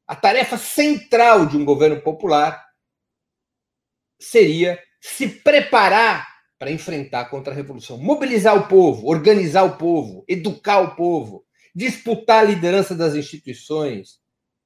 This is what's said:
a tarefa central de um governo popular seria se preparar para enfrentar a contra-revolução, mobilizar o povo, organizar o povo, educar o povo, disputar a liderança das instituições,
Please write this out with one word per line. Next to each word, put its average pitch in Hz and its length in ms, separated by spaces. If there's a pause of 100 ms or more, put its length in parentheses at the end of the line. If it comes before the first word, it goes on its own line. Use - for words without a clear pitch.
a - 80
tarefa 233 440
central 233 880
de 143 100
um 147 80
governo 147 380
popular 156 640 (1500)
seria 175 600 (220)
se - 280
preparar 220 1000 (300)
para 131 120
enfrentar 147 500
a 120 40
contra-revolução, 139 720
mobilizar 220 580
o 196 120
povo, 143 400
organizar 165 560
o 185 140
povo, 151 520
educar 190 520
o 175 160
povo, 151 500 (280)
disputar 220 680
a 214 80
liderança 185 460
das 160 200
instituições, 143 1040 (460)